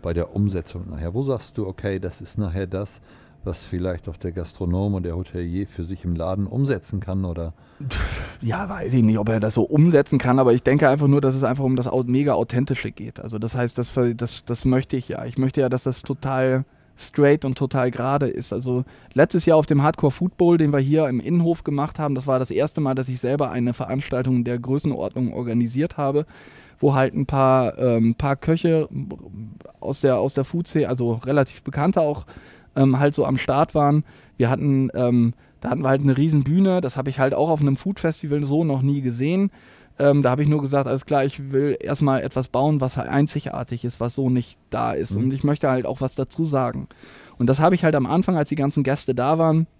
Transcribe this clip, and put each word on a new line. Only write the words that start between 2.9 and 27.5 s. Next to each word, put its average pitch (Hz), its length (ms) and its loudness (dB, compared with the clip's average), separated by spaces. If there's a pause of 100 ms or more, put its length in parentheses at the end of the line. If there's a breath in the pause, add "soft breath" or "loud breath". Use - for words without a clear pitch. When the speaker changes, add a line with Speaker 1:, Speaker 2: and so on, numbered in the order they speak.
Speaker 1:
was 87 180 -6
vielleicht 90 460 -6
auch 80 80 -12
der 87 160 -8
Gastronom 92 600 -2
und 90 80 -4
der 85 120 -4
Hotelier 87 500 -6
für - 200 -8
sich 95 180 -10
im 87 100 -2
Laden 92 320 -2
umsetzen 117 540 -4
kann, 95 240 -4
oder? 82 300 -6 (880 loud breath)
Speaker 2:
Ja, 185 260 -4
weiß - 240 -6
ich 127 120 4
nicht, 110 140 4
ob 104 120 0
er 110 100 2
das 107 140 0
so 117 80 2
umsetzen 151 580 4
kann, 123 180 2
aber 127 140 6
ich 127 120 4
denke 143 260 4
einfach 143 180 2
nur, 139 140 6
dass 131 140 2
es 135 100 0
einfach 127 180 -2
um 131 140 2
das 123 100 -2
au-, 127 160 0
mega 131 300 2
Authentische 120 580 -2
geht. - 300 -14
Also 110 180 -10
das 113 160 -6
heißt, 120 220 -2
das 120 120 -4
ver-, 120 240 0
das, 117 300 -6
das - 220 -6
möchte 131 320 0
ich 123 100 -8
ja. - 160 -8
Ich 120 140 -8
möchte 135 240 0
ja, 127 80 2
dass 127 140 -2
das 131 180 -4
total 131 640 -2 (320 soft breath)
straight 143 480 2
und 131 120 -2
total 131 320 0
gerade 135 380 -2
ist. - 260 -6
Also 127 300 -2 (300 loud breath)
letztes 160 340 4
Jahr 160 100 6
auf 151 80 4
dem 143 160 2
Hardcore 151 300 2
Football, 175 460 2
den 151 140 4
wir 143 80 2
hier 143 280 2
im 123 120 0
Innenhof 170 440 0
gemacht 147 340 -4
haben, 147 160 -2
das 131 140 -4
war 131 100 2
das 127 140 -2
erste 135 280 -2
Mal, 135 140 0
dass 131 160 -2
ich 127 100 -6
selber 131 300 -2
eine 120 240 -2
Veranstaltung 127 680 -2
der 120 160 -2
Größenordnung 127 720 -2
organisiert 120 640 -2
habe, 147 300 0 (520 loud breath)
wo 143 140 4
halt 131 220 2
ein 143 100 0
paar, 131 540 2